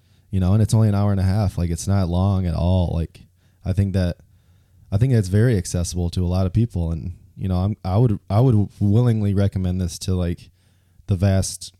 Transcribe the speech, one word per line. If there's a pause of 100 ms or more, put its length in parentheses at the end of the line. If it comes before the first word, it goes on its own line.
(300)
you
know,
and
it's
only
an
hour
and
a
half.
Like,
it's
not
long
at
all.
Like, (420)
I
think
that, (760)
I
think
that's
very
accessible
to
a
lot
of
people.
And, (200)
you
know,
I'm,
I
would, (100)
I
would (120)
willingly
recommend
this
to,
like, (560)
the
vast,